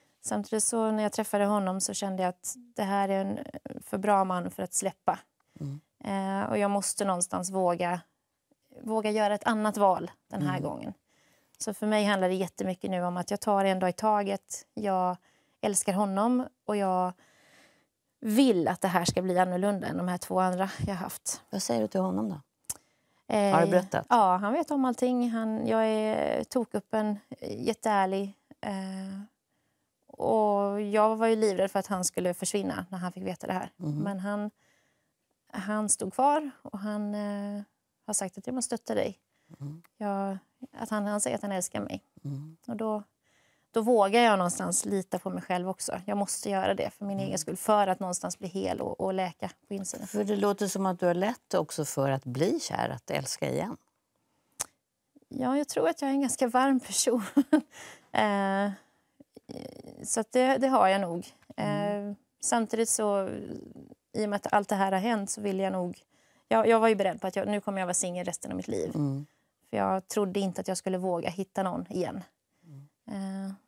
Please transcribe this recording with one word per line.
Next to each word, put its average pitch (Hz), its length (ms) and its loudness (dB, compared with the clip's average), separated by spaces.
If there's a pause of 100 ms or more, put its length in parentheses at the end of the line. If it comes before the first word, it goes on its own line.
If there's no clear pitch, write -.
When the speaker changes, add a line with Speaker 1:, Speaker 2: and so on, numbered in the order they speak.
(240)
Speaker 1:
Samtidigt 214 400 -2
så 220 260 2
när 214 120 2
jag 208 100 0
träffade 208 320 0
honom 190 360 2
så 196 140 -4
kände 190 280 -2
jag 180 80 2
att - 240 -10 (220)
det 214 60 -2
här 196 260 0
är 196 160 2
en 202 140 -4 (460)
för 208 140 -4
bra 196 260 4
man 180 260 -2
för - 120 -8
att 180 120 -6
släppa. - 440 -2 (420)
Speaker 2:
Mm. 143 200 -8 (240)
Speaker 1:
Eh, 196 460 -2
och 214 80 2
jag 202 120 4
måste 202 340 0
någonstans 185 460 -2
våga, 175 500 0 (840)
våga 214 280 0
göra 208 240 2
ett - 120 -6
annat 214 300 2
val 180 340 4 (200)
den - 120 -4
här 143 160 0
Speaker 2:
Mm. 139 120 -4
Speaker 1:
gången. 64 240 -10 (640)
Så 208 160 -6
för 214 120 -6
mig 214 180 4
handlar 190 240 4
det 185 60 2
jättemycket 190 560 -4
nu 180 120 -2
om 180 140 -2
att 180 140 -6
jag 202 100 -2
tar 196 240 2
en 190 140 4
dag 180 120 2
i - 20 0
taget. 208 840 0
Jag 185 420 0 (440)
älskar 202 320 0
honom 208 540 2 (200)
och 208 100 0
jag 185 360 2 (1080)
vill 214 480 4
att - 120 0
det 196 80 2
här 180 160 2
ska - 180 2
bli 185 160 2
annorlunda 185 480 2
än 165 100 -4
de 180 120 -2
här 180 100 -2
två 185 220 0
andra 185 300 0 (160)
jag 196 80 -4
haft. - 560 -8
Speaker 2:
Vad 196 120 -4
säger 233 180 0
du 214 80 0
till - 120 0
honom 190 280 -2
då? 147 120 -6 (960)
Speaker 1:
Eh, 202 200 4
Speaker 2:
Har 170 100 6
du - 60 2
berättat? 180 380 2
Speaker 1:
ja, 196 280 6
han 202 160 -2
vet 311 180 -2
om 269 140 2
allting. 247 460 0
Han, 220 360 -2
jag 220 200 2
är 214 580 0
tokuppen, 214 720 -2 (220)
jätteärlig. 196 1000 -2 (220)
Eh, 190 600 -8 (840)
och 202 760 2
jag 214 340 4
var 226 100 4
ju 226 100 6
livrädd 196 340 2
för 202 80 -2
att 190 80 0
han 185 180 0
skulle 180 300 0
försvinna 190 560 -2
när 185 80 -8
han 180 140 -4
fick 185 120 -12
veta 185 220 -6
det - 60 -2
här. 185 240 -4
Speaker 2:
Mhm. 151 220 -4
Speaker 1:
Men 196 220 -4
han, 208 300 -4 (1040)
han 208 360 -4
stod - 260 -2
kvar 285 360 2 (120)
och - 160 -12
han, 208 360 -4
eh, 202 480 -6 (440)
har 208 80 -4
sagt 190 240 -4
att - 80 -14
jag 254 80 -4
måste 240 220 -2
stötta - 180 -6
dig. 196 240 0 (420)
Speaker 2:
Mm. 151 220 -10 (140)
Speaker 1:
Jag, 196 420 -4 (400)
att 226 120 -10
han, 208 160 -2
han 208 140 -2
säger 226 160 -2
att - 60 -8
han 208 100 -4
älskar 180 280 -4
mig. 185 220 -8 (220)
Speaker 2:
Mm. 147 320 -10 (100)
Speaker 1:
Och 233 100 -6
då, 214 260 -4 (680)
då 226 120 2
vågar 220 380 6
jag 220 180 8
någonstans 180 460 0
lita 190 340 -2
på 185 120 -6
mig 180 120 -6
själv 180 260 -2
också. - 360 -6
Jag 208 120 -2
måste 202 340 -4
göra 196 240 2
det - 160 -2
för - 140 -12
min 196 120 -4
Speaker 2:
Mm. 196 100 -2
Speaker 1:
egen 190 120 -4
skull, 180 180 -6
för 208 300 4
att 185 140 0
någonstans 180 380 -6
bli 190 100 -10
hel 185 320 -4
och, - 200 -6
och 190 140 -2
läka 185 360 -6 (180)
på 202 60 -8
insidan. 190 320 -10
Speaker 2:
För 208 180 -2
det 202 120 0
låter 202 320 2
som 190 180 -2
att 180 140 -2
du 180 60 2
har 175 80 4
lätt 196 400 -2
också 160 300 0
för 139 260 0
att 131 140 -2
bli 165 360 0
kär, - 280 -2
att 131 220 -8
älska 139 400 -4
igen. 165 260 -4 (1500)
Speaker 1:
Ja, 254 300 -2
jag 294 100 -2
tror 320 200 0
att 330 140 -2
jag 277 80 0
är 269 40 2
en 277 60 2
ganska 254 280 0
varm 254 320 4
person. 226 420 0 (120)
<laughs> 294 280 4 (520)
Eh, 202 560 2 (1300)
så - 160 -2
att - 120 -6
det, 262 260 4
det 262 100 2
har 214 200 6
jag 196 120 4
nog. 175 260 -4 (300)
Speaker 2:
Mm. 208 540 -2
Speaker 1:
Eh, 202 60 -10 (240)
samtidigt 226 480 0
så, 202 400 0 (840)
i 214 120 -2
och 208 40 -2
med 202 80 0
att - 160 -4
allt 202 160 2
det 214 60 0
här 196 180 2
har 190 60 2
hänt, 202 320 0
så 214 100 -8
vill 196 180 -2
jag 190 140 0
nog... 180 260 -4 (500)
Jag, 220 200 4
jag 226 120 8
var 226 80 8
ju 220 60 6
beredd 196 260 0
på 196 60 -4
att 185 100 -6
jag, 196 120 0
nu 208 120 0
kommer 196 200 -4
jag 180 60 -2
vara 180 80 -2
singel 180 320 -4
resten - 240 -8
av - 60 -4
mitt 185 120 -6
liv. 87 260 -2
Speaker 2:
Mm. 143 320 -2 (440)
Speaker 1:
För 110 60 -4
jag 190 320 0
trodde 202 320 -2
inte 190 200 -2
att 185 80 -6
jag 185 80 -2
skulle 185 220 -4
våga 180 320 -2
hitta 190 320 -4
någon 175 300 -4
igen. 180 300 -4 (440)
Speaker 2:
Mm. 190 800 -10
Speaker 1:
Eh, 190 60 -8 (160)